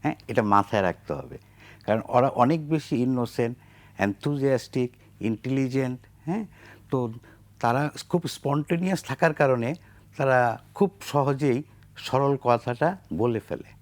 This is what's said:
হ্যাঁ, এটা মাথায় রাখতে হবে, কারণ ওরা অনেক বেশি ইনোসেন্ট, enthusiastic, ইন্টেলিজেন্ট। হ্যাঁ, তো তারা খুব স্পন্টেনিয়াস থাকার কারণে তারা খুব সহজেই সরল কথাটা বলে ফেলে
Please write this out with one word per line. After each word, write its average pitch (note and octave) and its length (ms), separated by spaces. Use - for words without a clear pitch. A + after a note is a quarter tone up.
হ্যাঁ, D3+ 140
এটা A#2 140
মাথায় G2+ 400
রাখতে F2 320
হবে, - 240
কারণ A2 220
ওরা B2 200
অনেক D3 420
বেশি D3+ 340
ইনোসেন্ট, B2 540
enthusiastic, C3 880
ইন্টেলিজেন্ট। B2+ 800
হ্যাঁ, G3+ 200
তো B2 220
তারা B2+ 300
খুব E3+ 180
স্পন্টেনিয়াস E3+ 760
থাকার D#3+ 300
কারণে C3 420
তারা B2+ 460
খুব G3 180
সহজেই C#3 600
সরল C#3 440
কথাটা B2 560
বলে A2+ 260
ফেলে - 420